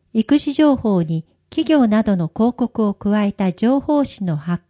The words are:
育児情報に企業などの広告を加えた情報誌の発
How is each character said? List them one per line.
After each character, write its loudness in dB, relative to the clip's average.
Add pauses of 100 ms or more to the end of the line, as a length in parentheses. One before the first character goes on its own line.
(140)
育 2
児 -4
情 4
報 0
に -4 (260)
企 -2
業 4
な 2
ど 0
の 0
広 -2
告 -2
を -2
加 0
え 0
た -2
情 0
報 0
誌 -8
の -2
発 -4